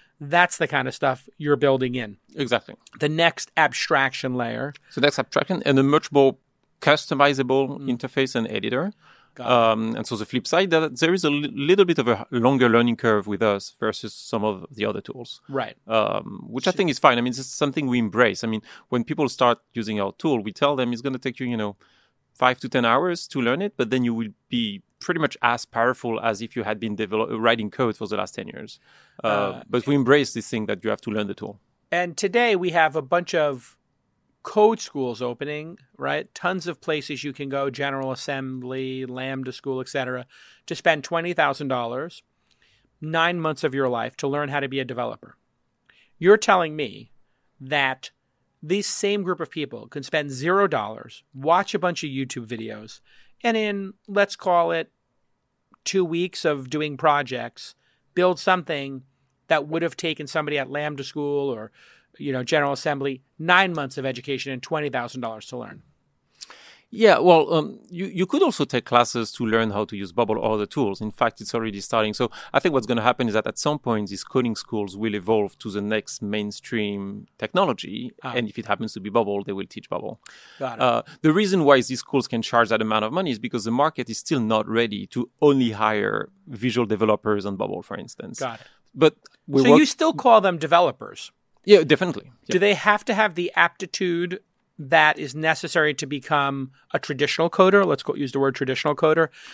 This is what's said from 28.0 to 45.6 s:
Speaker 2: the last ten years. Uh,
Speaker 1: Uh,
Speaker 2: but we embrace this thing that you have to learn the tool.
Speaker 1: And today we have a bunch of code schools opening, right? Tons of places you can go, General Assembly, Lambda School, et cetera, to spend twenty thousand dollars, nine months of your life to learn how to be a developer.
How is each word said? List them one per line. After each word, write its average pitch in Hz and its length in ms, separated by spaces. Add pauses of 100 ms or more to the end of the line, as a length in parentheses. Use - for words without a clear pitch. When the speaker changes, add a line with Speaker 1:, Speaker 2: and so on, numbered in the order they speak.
Speaker 2:
the 101 100
last 98 160
ten - 140
years. - 320 (440)
Uh, 117 40
Speaker 1:
Uh, 101 420
Speaker 2:
but 123 160
we 143 80
embrace 135 400
this 113 160
thing 107 160
that 98 180
you 110 60
have 104 120
to 117 100
learn 104 160
the 98 80
tool. 101 240 (320)
Speaker 1:
And 175 260
today 220 380
we 180 160
have 156 240
a 156 80
bunch 175 320
of 147 400 (680)
code 214 360
schools 123 420
opening, 147 560 (200)
right? 139 360
Tons 180 340
of 165 120
places 151 440
you 143 100
can 139 160
go, 139 200
General 135 420
Assembly, 131 920
Lambda 131 460
School, 131 300
et 123 80
cetera, 127 360 (420)
to 170 80
spend 151 280
twenty 170 300
thousand 143 360
dollars, 127 540 (800)
nine 165 400
months 156 220
of 139 100
your 135 160
life 117 280
to 143 100
learn 143 220
how 143 100
to 139 100
be 135 100
a 131 60
developer. 117 500 (800)